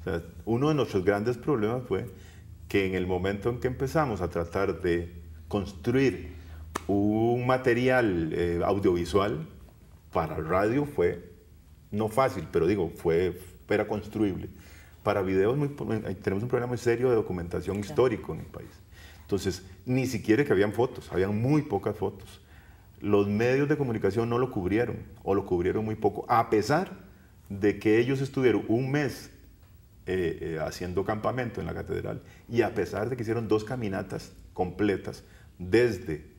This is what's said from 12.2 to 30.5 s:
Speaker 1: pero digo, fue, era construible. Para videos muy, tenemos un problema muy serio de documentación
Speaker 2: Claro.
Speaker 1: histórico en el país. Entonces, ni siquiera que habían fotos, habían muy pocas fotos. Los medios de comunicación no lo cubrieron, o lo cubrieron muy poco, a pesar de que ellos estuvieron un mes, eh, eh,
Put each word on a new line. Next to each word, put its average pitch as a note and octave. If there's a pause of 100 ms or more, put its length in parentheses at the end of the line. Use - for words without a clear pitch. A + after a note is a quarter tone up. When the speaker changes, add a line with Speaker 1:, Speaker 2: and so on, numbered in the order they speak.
Speaker 1:
pero E2
digo, F2+
fue, F2 (280)
era G#2
construible. G#2 (540)
Para G2
videos F#2+
muy, C#3+ (540)
tenemos G2
un B2
problema B2
muy B2
serio A#2+
de A#2
documentación F2+
Speaker 2:
Claro. G#2
Speaker 1:
histórico A#2
en D#2+
el D#2+
país. - (520)
Entonces, G2 (220)
ni B2+
siquiera A2
que C#3
habían G#2
fotos, -
habían G2
muy C#3
pocas G2+
fotos. - (600)
Los G2+
medios B2
de D3+
comunicación A2+
no A#2+
lo B2+
cubrieron, G#2 (260)
o F#2+
lo G2+
cubrieron F2+
muy G#2+
poco, -
a A#2
pesar C3+ (580)
de G2
que A2
ellos C3
estuvieron B2
un B2+
mes, C#3+ (760)
eh, F2+
eh, D#2+